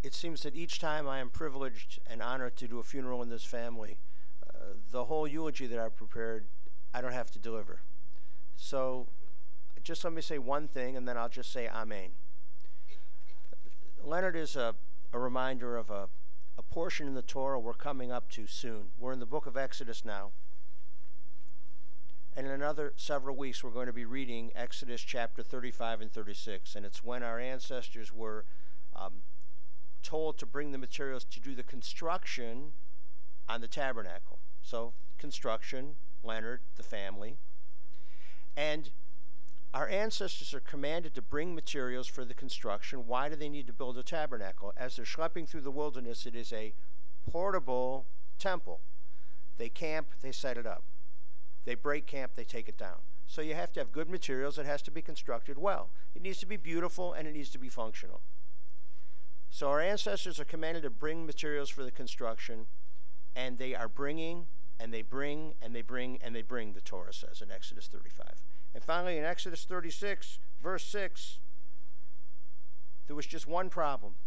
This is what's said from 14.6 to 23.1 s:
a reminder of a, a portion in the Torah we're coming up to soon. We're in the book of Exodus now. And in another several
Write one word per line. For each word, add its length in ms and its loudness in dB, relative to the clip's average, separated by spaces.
a 60 0
reminder 580 0
of 120 0
a, 200 0
a 40 -2
portion 460 0
in 60 0
the 80 0
Torah 400 0
we're 120 0
coming 380 0
up 200 0
to 140 0
soon. 420 0
We're 140 0
in 60 0
the 60 0
book 200 0
of 100 0
Exodus 480 0
now. 280 0
And 100 0
in 60 -2
another 460 0
several 400 0